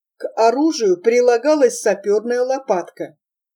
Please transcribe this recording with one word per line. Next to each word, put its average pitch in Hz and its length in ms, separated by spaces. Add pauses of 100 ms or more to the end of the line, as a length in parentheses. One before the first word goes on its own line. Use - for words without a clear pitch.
(160)
К - 220
оружию 233 640
прилагалась 240 800
саперная 208 600
лопатка. 226 760 (380)